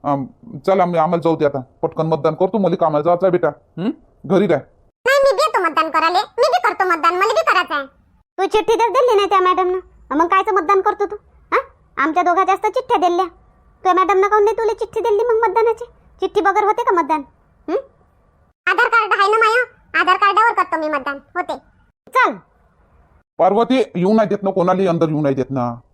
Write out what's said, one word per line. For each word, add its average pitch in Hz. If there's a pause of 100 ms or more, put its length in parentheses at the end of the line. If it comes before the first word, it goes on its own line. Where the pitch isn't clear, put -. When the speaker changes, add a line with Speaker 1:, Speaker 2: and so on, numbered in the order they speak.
Speaker 1:
अम, 139 (400)
चल 190
आम्ही, 175
आम्हाला 170
जाऊ 160
दे 151
आता. 139 (220)
पटकन 160
मतदान 160
करतो, 190
मला 170
कामाला 156
जायचं 175
आहे 185
बेटा. 170
हं? 170 (360)
घरी 196
राह. 160 (480)
Speaker 2:
नाही, 554
मी 523
बी 554
येतो 359
मतदान 320
करायला. 330 (200)
मी 466
बी 466
करतो 403
मतदान, 339
मला 403
बी 640
करायचं 349
आहे. 277 (520)
तू 370
चिठ्ठी 427
तर 440
दिली 480
नाही 392
त्या 381
मॅडमनं, 370 (320)
मग 311
कायचं 381
मतदान 392
करतो 403
तू? 415 (360)
हा? 453 (440)
आमच्या 320
दोघाच्याच 370
तर 427
चिठ्ठ्या 427
दिल्या. 349 (580)
त्या 370
मॅडमनं 381
काहून 415
नाही 427
तुला 453
चिठ्ठी 440
दिली 415
मग 453
मतदानाची? 453 (360)
चिठ्ठी 381
बगर 381
होते 427
का 440
मतदान? 311 (460)
हं? 311 (880)
आधार 427
कार्ड 440
आहे 392
ना 440
माया, 466 (360)
आधार 359
कार्डावर 403
करतो 359
मी 302
मतदान, 277 (160)
होते. 320 (320)
चल. 494 (1080)
Speaker 1:
पार्वती, 220 (120)
येऊ 180
नाही 220
देत 202
ना 196
कोणाला 185
अंदर, 165
येऊ 151
नाही 143
देत 131
ना. 120 (200)